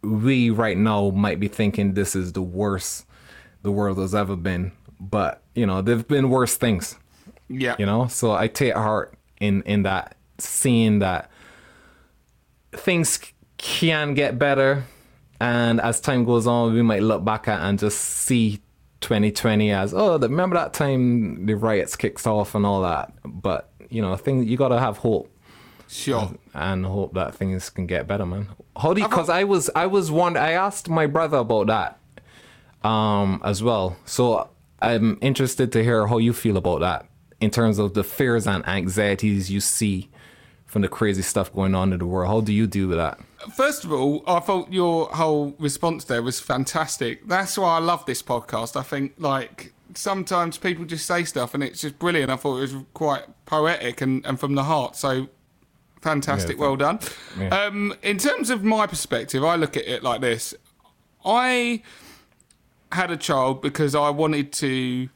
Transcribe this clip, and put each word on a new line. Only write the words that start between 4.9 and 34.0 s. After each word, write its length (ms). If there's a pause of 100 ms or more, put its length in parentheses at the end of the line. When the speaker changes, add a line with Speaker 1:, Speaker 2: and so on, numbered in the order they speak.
Speaker 1:
but, 400 (120)
you 120
know, 160
there've 260
been 220
worse 260
things. 400 (540)
Speaker 2:
Yeah. 300
Speaker 1:
You 60
know, 220
so 240
I 160
take 260
heart 440 (240)
in, 220
in 200
that, 320 (220)
seeing 640
that 300 (1400)
things 480
c-, 140 (240)
can 560
get 260
better, 460 (560)
and 400
as 180
time 240
goes 240
on, 260
we 100
might 200
look 220
back 220
at 120
and 180
just 220
see 640 (400)
twenty 300
twenty 400
as, 220
"Oh, 240
the, 120
remember 260
that 180
time 720
the 100
riots 400
kicked 320
off 280
and 100
all 160
that?" 320 (120)
But, 460 (180)
you 120
know, 140
things, 300
you 120
gotta 220
have 180
hope. 340 (560)
Speaker 2:
Sure. 320
Speaker 1:
And, 200 (140)
and 320
hope 280
that 220
things 340
can 180
get 200
better, 180
man. 240 (260)
How 180
do 60
you, 60
Speaker 2:
I've 60
Speaker 1:
'cause 180
I 160
was, 300
I 120
was 240
wonder-, 280
I 120
asked 380
my 180
brother 300
about 300
that, 320 (880)
um, 560
as 200
well. 320 (100)